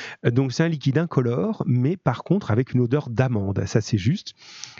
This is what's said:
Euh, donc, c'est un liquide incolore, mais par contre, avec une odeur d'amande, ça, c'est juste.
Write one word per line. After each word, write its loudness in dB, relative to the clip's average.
Euh, 4
donc, 2
c'est 0
un 2
liquide 0
incolore, 0
mais 2
par -2
contre, 0
avec 2
une 2
odeur 0
d'amande, 0
ça, 2
c'est 0
juste. -2